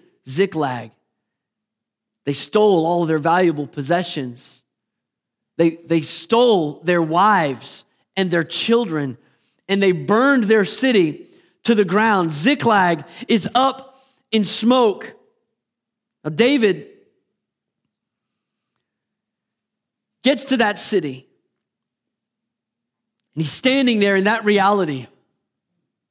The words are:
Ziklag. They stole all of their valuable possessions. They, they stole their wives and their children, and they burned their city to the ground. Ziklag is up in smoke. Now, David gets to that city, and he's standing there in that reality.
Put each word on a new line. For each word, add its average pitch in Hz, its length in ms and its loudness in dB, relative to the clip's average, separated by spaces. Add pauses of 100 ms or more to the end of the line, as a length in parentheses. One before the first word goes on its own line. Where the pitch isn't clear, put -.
(280)
Ziklag. 135 640 -4 (1300)
They 143 80 -2
stole 196 520 2
all 175 180 0
of 160 40 0
their 160 120 0
valuable 165 480 0
possessions. 143 960 -6 (920)
They, 165 220 0
they 160 240 -2
stole 196 840 0
their 175 180 2
wives 165 840 0 (320)
and 190 120 0
their 165 140 0
children, 160 760 -2 (520)
and 196 120 0
they 190 120 4
burned 220 500 2
their 208 220 2
city 185 640 0 (340)
to 233 100 2
the 208 120 4
ground. 190 480 0
Ziklag 180 720 0 (240)
is 214 260 0
up 262 480 -2 (260)
in 220 140 0
smoke. 226 680 0 (1120)
Now, 151 60 -6
David 214 580 0 (3250)
gets 262 240 0
to 262 120 -2
that 208 200 0
city, 147 500 -6 (2000)
and 151 80 -6
he's 151 100 -4
standing 254 480 0
there 202 180 2
in 190 80 0
that 220 180 0
reality. 196 640 0 (1040)